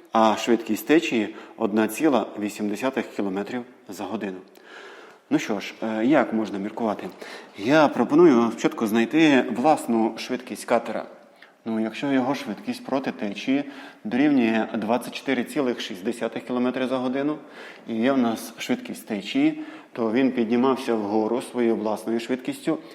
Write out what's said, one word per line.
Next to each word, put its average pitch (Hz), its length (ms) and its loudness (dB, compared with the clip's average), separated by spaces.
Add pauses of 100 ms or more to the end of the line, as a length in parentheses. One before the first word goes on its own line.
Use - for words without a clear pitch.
(120)
а 110 240 6
швидкість 113 500 0
течії 131 480 2 (220)
одна 110 320 2
ціла 135 380 2 (140)
вісім 104 280 -4
десятих 117 380 -2
кілометрів 101 560 -4 (260)
за 101 160 -10
годину? 98 340 -6 (920)
Ну 143 80 2
що 107 220 -2
ж, - 220 -12
е, 110 220 -2
як 131 280 4
можна 104 260 -2
міркувати? 101 500 -4 (500)
Я 139 300 6
пропоную 131 640 6
спочатку 117 360 -2
знайти 123 580 4 (120)
власну 120 600 2
швидкість - 480 -8
катера. 110 420 0 (580)
Ну, 113 160 -2
якщо 110 320 -2
його 127 220 2
швидкість - 500 -8
проти - 280 -2
течії 139 520 -2 (400)
дорівнює 113 680 4
двадцять 113 400 -2
чотири 123 300 -2
цілих 127 360 -2
шість 95 240 -10
десятих 113 400 -4
кілометри 127 420 0
за 127 100 -2
годину 135 400 -2 (520)
і 117 60 -4
є 117 180 2
в 135 60 2
нас 117 400 0
швидкість - 480 -6
течії, 135 580 0 (280)
то 113 200 -2
він 127 200 4
піднімався 120 600 2
вгору 110 480 0
своєю 117 340 0
власною 107 440 -2
швидкістю, 135 580 -4 (160)